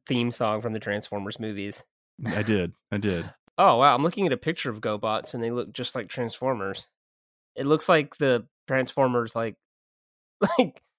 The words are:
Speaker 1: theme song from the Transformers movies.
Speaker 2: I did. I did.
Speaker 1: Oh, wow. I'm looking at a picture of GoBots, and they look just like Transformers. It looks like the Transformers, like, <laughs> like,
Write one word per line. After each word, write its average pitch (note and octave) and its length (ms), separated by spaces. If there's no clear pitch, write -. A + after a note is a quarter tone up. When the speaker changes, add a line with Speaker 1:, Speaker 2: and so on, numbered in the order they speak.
Speaker 1:
theme A#2+ 240
song A2 300
from A2 120
the A2 60
Transformers G#2 600
movies. G#2 440
Speaker 2:
I G#2 180
did. G2+ 300
I G#2+ 60
did. F2+ 320
Speaker 1:
Oh, F3 180
wow. C3+ 180
I'm A#2+ 100
looking F3+ 220
at D#3 60
a B2 60
picture D#3+ 320
of A2 100
GoBots, A2 540
and A#2 100
they A#2 80
look A#2+ 220
just - 220
like A2 120
Transformers. A2+ 800
It C3+ 100
looks D3+ 240
like D#3 260
the B2+ 300
Transformers, B2+ 680
like, A2+ 200
<laughs> - 160
like, G#3+ 240